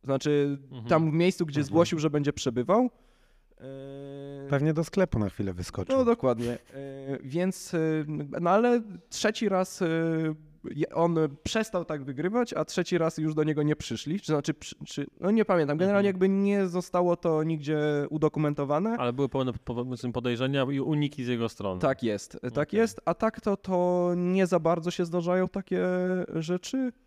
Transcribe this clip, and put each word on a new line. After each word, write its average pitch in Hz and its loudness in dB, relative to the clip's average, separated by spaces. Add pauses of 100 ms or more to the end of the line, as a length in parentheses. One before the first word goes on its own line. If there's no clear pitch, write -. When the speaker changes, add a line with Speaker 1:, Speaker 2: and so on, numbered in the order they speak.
Speaker 1:
Znaczy, 143 2 (140)
Speaker 2:
Mhm. 123 -12
Speaker 1:
tam 160 4
w - 0
miejscu, 175 2
gdzie 147 -2
Speaker 2:
Mhm. 147 0
Speaker 1:
zgłosił, 170 4
że 156 2
będzie 147 0
przebywał. 170 2 (680)
E, 139 -14
Speaker 3:
Pewnie 143 2
do 160 0
sklepu 180 0
na 104 0
chwilę 98 -6
wyskoczył. 92 -4
Speaker 1:
No 262 4
dokładnie. 120 0
E, - -8 (680)
więc, 175 -4
e, 170 0 (640)
no 170 2
ale 233 4 (280)
trzeci 226 0
raz, 185 0
e, 175 2 (880)
je-, 147 -2
on 170 2 (280)
przestał 196 -2
tak 147 -6
wygrywać, 175 -2
a 156 -2
trzeci 180 -2
raz 160 0
już 156 -2
do 156 2
niego 151 2
nie 151 2
przyszli. 156 -6
Czy - -14
znaczy, 151 0
przy-, - -10 (100)
czy, - -8 (140)
no 190 0
nie 220 4
pamiętam. 156 2
Generalnie 202 4
Speaker 2:
Mhm. 190 -2
Speaker 1:
jakby 190 6 (140)
nie 202 2
zostało 180 2
to 156 0
nigdzie 156 -2 (300)
udokumentowane. 151 0
Speaker 2:
Ale 120 0
były 135 0
pełne 131 -2
po-, - -8
powiedzmy 123 -6
podejrzenia 127 0
i 139 0
uniki 143 0
z 120 -2
jego 117 0
strony. 95 -4
Speaker 1:
Tak 135 2
jest, 104 -2 (160)
tak 143 0
Speaker 2:
Okej. 202 -2
Speaker 1:
jest. 226 0
A 170 0
tak - -2
to, 202 0
to 180 2
nie 180 2
za 170 2
bardzo 165 0
się 180 -2
zdarzają 180 0
takie 185 -4 (540)
rzeczy. 180 -2 (160)